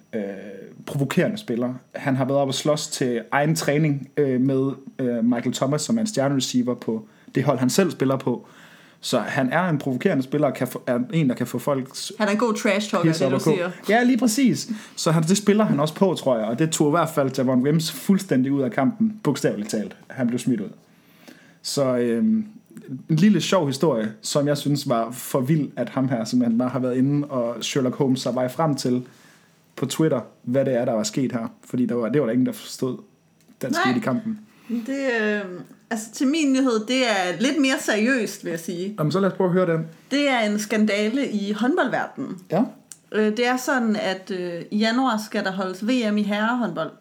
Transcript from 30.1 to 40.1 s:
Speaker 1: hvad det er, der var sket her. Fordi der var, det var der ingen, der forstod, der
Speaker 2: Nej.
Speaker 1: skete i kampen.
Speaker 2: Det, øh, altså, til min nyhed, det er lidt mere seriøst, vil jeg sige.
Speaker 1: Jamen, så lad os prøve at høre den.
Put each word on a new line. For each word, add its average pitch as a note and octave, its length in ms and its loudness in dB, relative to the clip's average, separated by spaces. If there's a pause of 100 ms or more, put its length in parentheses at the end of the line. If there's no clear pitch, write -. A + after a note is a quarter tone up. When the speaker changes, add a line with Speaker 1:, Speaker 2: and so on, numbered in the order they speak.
Speaker 1:
hvad B2+ 220 0
det C3+ 100 0
er, A#2+ 100 0
der B2+ 80 0
var A2 100 0
sket A#2+ 280 -2
her. A2+ 160 -4 (180)
Fordi B2+ 200 -2
der A#2+ 100 -2
var, A#2 140 0
det D3 120 2
var B2 60 0
der A2 60 0
ingen, B2+ 120 4
der A2+ 60 0
forstod, - 460 -6 (640)
der - 80 -4
Speaker 2:
Nej. E4+ 120 0
Speaker 1:
skete B2 160 2
i A2 40 -2
kampen. A#2+ 380 -2 (300)
Speaker 2:
Det, A#3 280 -4 (240)
øh, G#3 200 0 (480)
altså, A3 220 -6
til C#4 160 0
min C#4+ 260 2
nyhed, B3 340 2
det B3+ 220 2
er F3+ 300 0
lidt C#4 220 2
mere C4+ 180 4
seriøst, A3+ 680 0
vil F3 40 -6
jeg E3 100 -4
sige. F#3 400 -8
Speaker 1:
Jamen, D3+ 120 0
så F#3 80 2
lad F#3+ 120 2
os - 60 -10
prøve F#3+ 100 2
at F3 60 2
høre F3 240 2
den. D#3+ 80 -4 (260)